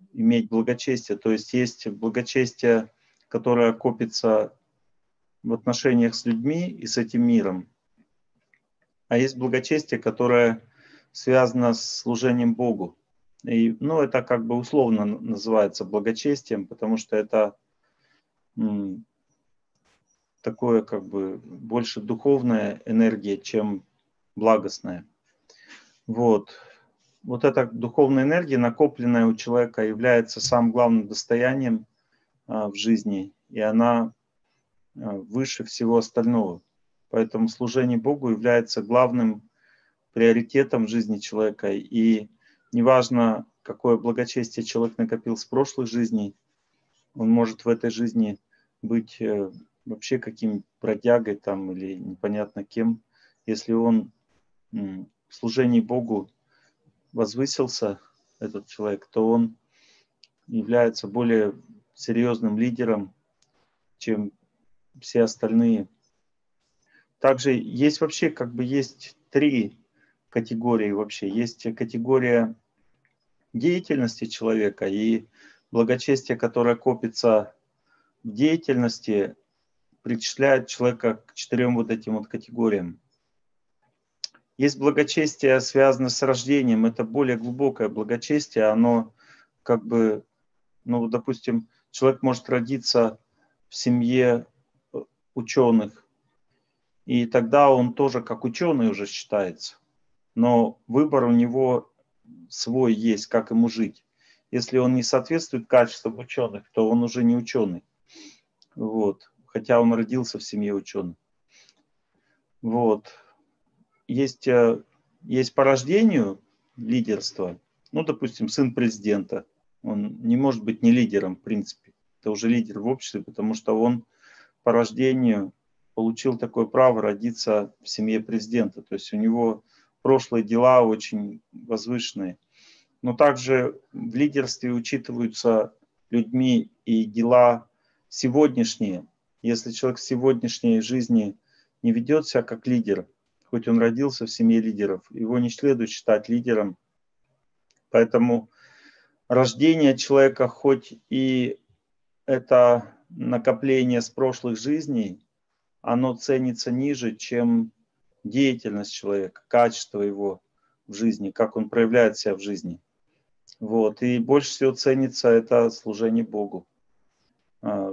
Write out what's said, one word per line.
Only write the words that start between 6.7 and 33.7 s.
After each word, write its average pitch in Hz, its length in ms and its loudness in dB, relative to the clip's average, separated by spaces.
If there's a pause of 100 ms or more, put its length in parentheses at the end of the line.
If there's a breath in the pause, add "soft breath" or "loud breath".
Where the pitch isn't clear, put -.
с 113 120 -4
этим 117 240 -2
миром, 98 460 0 (1400)
а 120 100 2
есть 131 180 0
благочестие, 127 640 -2
которое 117 600 2 (500 soft breath)
связано 123 600 2
с - 260 -8
служением 120 540 0
Богу. 110 420 -4 (480)
И, 113 360 2
ну, 156 200 0
это 131 220 0
как 120 240 -2
бы 117 100 -2
условно 120 460 2
н-, 104 180 -4
называется 107 640 -2
благочестием, 107 840 -4
потому 113 300 -4
что 110 200 -6
это, 107 400 0 (1000)
м, 104 480 -4 (1400)
такое 113 400 0
как 101 240 -8
бы 95 320 -8
больше 113 640 -8
духовная 113 840 -2
энергия, 107 540 0
чем 104 460 -4 (520)
благостная. 104 680 -2 (1000 soft breath)
Вот. 113 440 2 (720 soft breath)
Вот 123 220 -4
эта 131 220 4
духовная 131 580 2
энергия, 151 340 0
накопленная 120 680 2
у 110 80 2
человека, 120 480 -2
является 113 580 0
самым 120 320 2
главным 117 360 2
достоянием, 120 800 -2 (600)
а, 110 220 -6
в 101 60 -10
жизни, 101 580 -2 (180)
и - 100 -8
она, 113 540 2 (800)